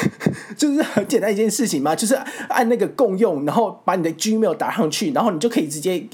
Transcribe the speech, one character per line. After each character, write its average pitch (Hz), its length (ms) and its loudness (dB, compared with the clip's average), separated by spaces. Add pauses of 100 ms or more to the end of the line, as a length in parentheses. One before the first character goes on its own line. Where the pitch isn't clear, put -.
(120)
<laughs> - 440 -4
就 294 180 0
是 294 80 2
很 208 240 0
简 247 140 0
单 208 140 2
一 - 20 0
件 214 160 2
事 220 160 0
情 147 160 -2
吗？ 151 100 2
就 202 140 0
是 202 80 4 (320)
按 240 220 0
那 240 80 2
个 - 100 0
共 208 300 0
用， 185 280 2
然 147 80 0
后 208 300 0
把 180 140 2
你 175 60 -2
的 160 80 0
Gmail 214 440 0
打 131 160 -4
上 165 180 0
去， 156 220 -2
然 135 100 2
后 226 100 2
你 160 100 -4
就 233 80 2
可 - 100 0
以 160 80 0
直 147 140 -8
接 180 320 -2